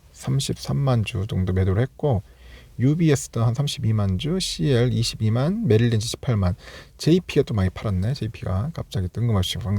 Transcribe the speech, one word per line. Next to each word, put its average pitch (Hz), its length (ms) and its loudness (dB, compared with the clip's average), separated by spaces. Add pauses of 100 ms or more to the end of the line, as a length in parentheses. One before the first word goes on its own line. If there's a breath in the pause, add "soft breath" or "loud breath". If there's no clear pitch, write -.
(120)
삼십삼만 131 920 -2
주 98 220 -4
정도 92 260 -2
매도를 95 280 2
했고, 131 420 -2 (560 loud breath)
유비에스도 143 640 2
한 117 120 2
삼십이만 110 640 0
주, 180 200 -2
씨엘 127 540 0
이십이만, 123 760 0
메릴린치 113 420 4
십팔만. 98 460 0 (420 loud breath)
제이피가 160 460 2
또 - 100 -6
많이 95 160 2
팔았네. 98 440 -2
제이피가 104 600 -4
갑자기 95 340 -6
뜬금없이 107 520 0
확 104 200 -2